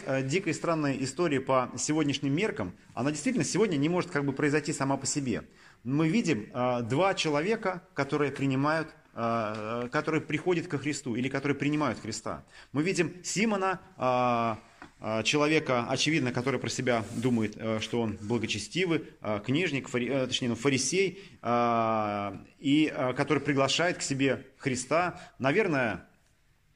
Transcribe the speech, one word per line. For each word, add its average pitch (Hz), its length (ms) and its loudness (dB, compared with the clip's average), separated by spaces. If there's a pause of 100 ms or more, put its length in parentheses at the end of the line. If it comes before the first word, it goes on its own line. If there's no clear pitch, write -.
э, 135 160 0
дикой 160 300 -2
и - 20 -6
странной 147 480 0
истории 143 360 0
по 127 380 2
сегодняшним 143 580 0
меркам, 156 380 -2 (220)
она 127 160 0
действительно 175 340 0
сегодня 180 320 2
не 139 120 2
может 175 220 0
как 143 140 0
бы 139 80 0
произойти 147 400 0
сама 139 240 0
по 139 100 -6
себе. 120 360 -2 (400)
Мы 147 260 2
видим, 160 440 0
э, 123 300 0
два 151 320 2
человека, 185 680 0 (120)
которые 143 360 0
принимают, 139 580 0 (260)
э, 113 720 -2
э, - 20 -8
которые 151 320 0
приходят 165 480 -2
ко 143 100 -2
Христу 131 380 -4
или 127 120 0
которые 143 280 0
принимают 143 420 0
Христа. 104 460 -8 (280)
Мы 139 100 2
видим 170 300 0 (120)
Симона, 190 560 0 (180)
э, 123 580 2 (440)
э, 110 240 -2
человека, 147 640 2
очевидно, 135 440 0
который 127 280 -2
про 117 100 -4
себя 120 340 0 (120)
думает, 113 400 0
э, 110 240 -2
что 120 200 -2
он 107 220 -2
благочестивый, 117 800 -2 (180)
э, 104 240 -2
книжник, 143 440 0
фари-, 120 200 0
э, 131 180 0
точнее, 127 240 -2
ну, 117 40 0
фарисей, 151 640 0 (240)
э, 110 920 2 (240)
и, 147 340 4
э, 127 200 0
который 143 280 0
приглашает 143 560 2
к - 40 -10
себе 135 440 0 (120)
Христа. - 640 0 (180)
Наверное, 135 680 0 (680)